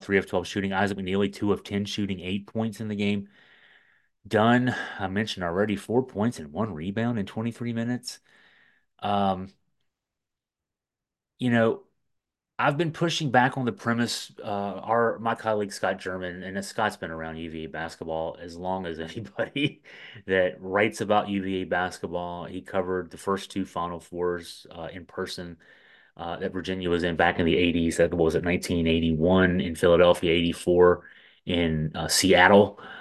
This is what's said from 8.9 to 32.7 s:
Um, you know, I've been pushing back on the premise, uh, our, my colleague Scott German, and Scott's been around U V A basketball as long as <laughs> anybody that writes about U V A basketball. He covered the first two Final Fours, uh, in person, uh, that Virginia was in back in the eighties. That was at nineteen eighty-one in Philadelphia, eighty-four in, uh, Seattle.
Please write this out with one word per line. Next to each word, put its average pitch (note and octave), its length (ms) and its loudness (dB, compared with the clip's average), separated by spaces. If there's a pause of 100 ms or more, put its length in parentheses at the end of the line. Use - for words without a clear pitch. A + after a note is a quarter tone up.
Um, G2 500 0 (1900)
you B2 120 0
know, A2+ 340 4 (720)
I've C#3 180 2
been D#3+ 140 0
pushing D#3+ 400 -2
back B2+ 260 6
on C3 80 -2
the A#2+ 80 0
premise, A#2 600 -2 (100)
uh, - 60 -14
our, G#2+ 720 -2
my A#2 160 -2
colleague G#2+ 360 -2
Scott G2 280 -2
German, F#2 420 -8
and F#2+ 220 -8
Scott's G#2 320 -2
been E2+ 160 -8
around D#2+ 240 -8
U E2 120 -10
V D#2+ 180 -10
A - 20 -16
basketball D#2+ 720 -6
as E2+ 160 -14
long F#2 280 -4
as E2 140 -8
<laughs> - 20 -10
anybody A2 840 -6 (440)
that F#2 340 2
writes G2+ 400 0
about G#2 280 2
U G2+ 120 -2
V F#2+ 220 -4
A - 20 -6
basketball. F2 840 -4
He F#2 140 -10
covered F2+ 520 -4
the - 40 -16
first G2 360 -4
two G2 120 -4
Final F2 360 -6
Fours, F2 720 -6
uh, E2 200 -12
in F#2+ 140 -14
person, F2+ 500 -10 (600)
uh, E2+ 220 -8
that F#2+ 140 -6
Virginia F#2 380 -4
was E2+ 140 2
in F2 100 0
back F2 240 4
in F2 80 2
the D#2+ 100 4
eighties. E2+ 420 2
That E2+ 140 4
was E2 220 2
at E2 80 0
nineteen F2 460 0
eighty-one E2 720 4
in E2+ 160 -4
Philadelphia, F2 560 6
eighty-four F2 720 4 (420)
in, D#2+ 480 0
uh, - 140 -4
Seattle. F#2 720 6 (200)